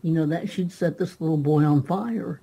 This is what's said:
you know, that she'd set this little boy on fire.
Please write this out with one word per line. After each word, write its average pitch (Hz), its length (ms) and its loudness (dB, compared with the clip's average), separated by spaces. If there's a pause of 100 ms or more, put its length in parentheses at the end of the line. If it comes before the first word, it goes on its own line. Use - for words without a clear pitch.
you 165 80 0
know, 160 160 2
that 170 220 -4
she'd 180 220 -4
set - 280 -2
this 180 200 -6
little 160 180 0
boy 147 260 4
on 147 180 4
fire. 190 600 -4